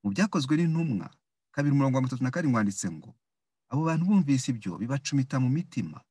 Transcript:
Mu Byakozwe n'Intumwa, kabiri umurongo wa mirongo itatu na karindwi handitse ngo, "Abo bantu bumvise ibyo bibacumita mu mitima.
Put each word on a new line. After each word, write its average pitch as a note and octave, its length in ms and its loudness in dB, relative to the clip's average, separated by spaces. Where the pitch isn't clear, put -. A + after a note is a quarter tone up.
Mu G2+ 80 -2
Byakozwe D#3 460 0
n'Intumwa, D#3+ 520 0
kabiri C#3+ 220 0
umurongo C3+ 240 2
wa C3 40 2
mirongo B2+ 60 0
itatu B2+ 160 -4
na B2+ 80 0
karindwi D3+ 260 0
handitse G2+ 340 -2
ngo, D#2 240 -16
"Abo C#3+ 160 -2
bantu E3 200 0
bumvise C#3+ 460 2
ibyo G2 260 -6
bibacumita C3+ 640 -2
mu B2+ 100 2
mitima. A#2+ 600 -4